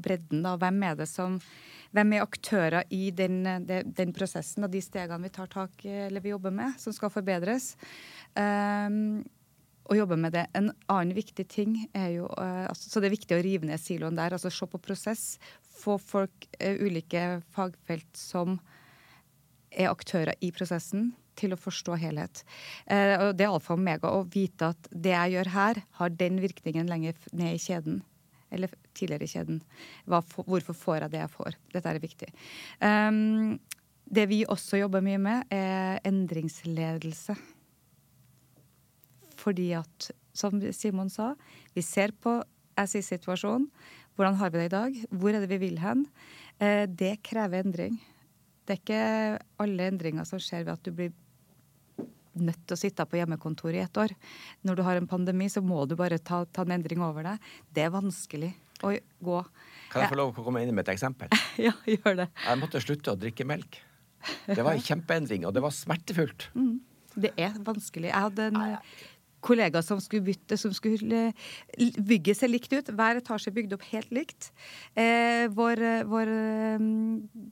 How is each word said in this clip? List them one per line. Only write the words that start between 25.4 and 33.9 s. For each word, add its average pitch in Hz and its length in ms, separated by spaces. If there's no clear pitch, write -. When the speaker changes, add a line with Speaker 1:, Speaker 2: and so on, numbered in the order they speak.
Speaker 1:
her, 202 340
har 175 120
den 180 300
virkningen 165 480
lenger 165 300
f-, - 160
ned 170 220
i - 20
kjeden, 175 460
eller 185 160
f-, - 100
tidligere 156 300
i 160 100
kjeden. 160 280
Hva 170 160
f-, - 240
hvorfor 175 320
får 156 240
jeg 151 100
det 156 120
jeg 160 100
får? - 240
Dette 170 160
er 160 100
viktig. - 300
Ehm, 214 800